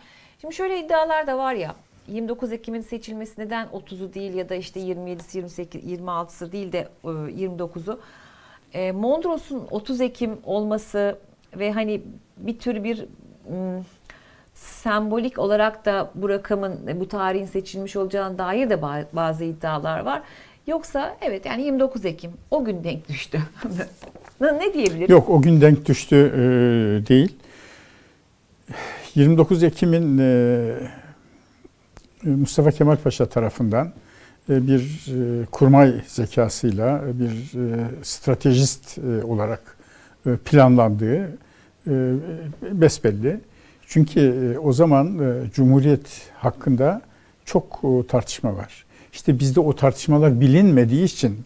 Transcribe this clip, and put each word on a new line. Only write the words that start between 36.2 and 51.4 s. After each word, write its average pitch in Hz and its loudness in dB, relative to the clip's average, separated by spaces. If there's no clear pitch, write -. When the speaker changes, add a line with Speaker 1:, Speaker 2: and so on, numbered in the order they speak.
Speaker 2:
e, 123 -6
bir, 120 -2
e, 117 -6
stratejist, - 0
e, 120 -4
olarak, 110 -6
e, 127 0
planlandığı, 123 4
e, 131 0
besbelli. 160 0
Çünkü, 131 2
e, 147 -8
o 147 2
zaman, 160 4
e, 123 -2
Cumhuriyet 135 2
hakkında 135 0
çok, - -2
e, 127 2
tartışma 113 -2
var. - -14
İşte 131 0
bizde 135 2
o 156 2
tartışmalar 143 4
bilinmediği 139 6
için 117 -2